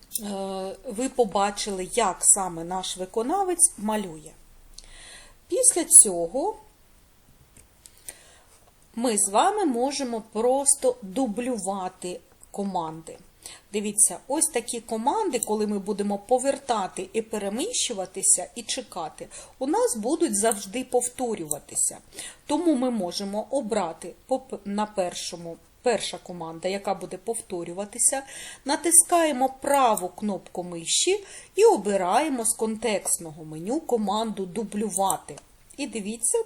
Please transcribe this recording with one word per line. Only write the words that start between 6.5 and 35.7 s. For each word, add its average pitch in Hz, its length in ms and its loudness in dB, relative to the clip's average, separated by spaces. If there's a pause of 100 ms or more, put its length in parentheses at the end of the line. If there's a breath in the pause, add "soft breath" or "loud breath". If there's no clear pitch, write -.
ми 226 220 0
з 208 120 2
вами 370 360 4
можемо 247 580 0 (100)
просто 254 680 4
дублювати 196 1160 -4 (320)
команди. 165 680 -6 (560 loud breath)
Дивіться, 202 540 2
ось 302 180 0
такі 233 360 -4
команди, 254 580 0
коли 214 280 0
ми 208 120 -2
будемо 202 380 -2
повертати 247 960 -2
і 220 80 -2
переміщуватися, 208 1300 -2
і 233 80 -10
чекати, - 640 -8 (320 loud breath)
у 262 80 -2
нас 427 280 4
будуть 254 400 0
завжди 208 480 0
повторюватися. 226 1120 -2 (480 loud breath)
Тому 320 300 2
ми 254 140 2
можемо 202 600 -4
обрати 202 640 -2 (140)
поп-, 262 380 -4
на 202 200 -2
першому, 175 720 -6 (280)
перша 196 320 0
команда, 165 500 -8
яка 196 260 -2
буде 180 240 -8
повторюватися, 208 1040 -2 (420 loud breath)
натискаємо 311 840 4 (120)
праву 226 480 4
кнопку 185 540 -6
миші 180 600 0 (300 loud breath)
і 415 100 8
обираємо 220 800 4
з - 80 2
контекстного 208 880 -2
меню 165 360 -4
команду 214 680 -2
«Дублювати». 196 880 -2 (420)